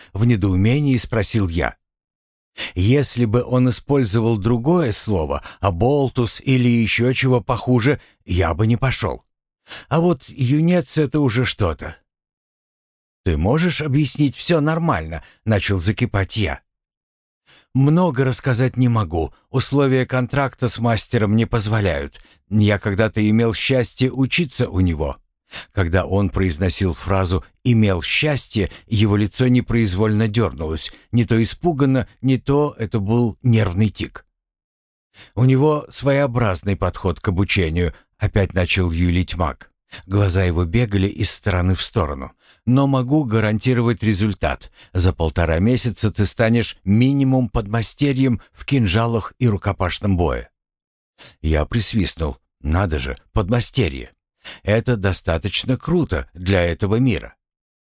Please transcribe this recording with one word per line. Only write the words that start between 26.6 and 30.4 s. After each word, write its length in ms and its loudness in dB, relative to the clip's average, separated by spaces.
фразу 500 -2
«имел 380 2
счастье», 720 -2
его 280 2
лицо 320 0
непроизвольно 800 2
дёрнулось, 640 -4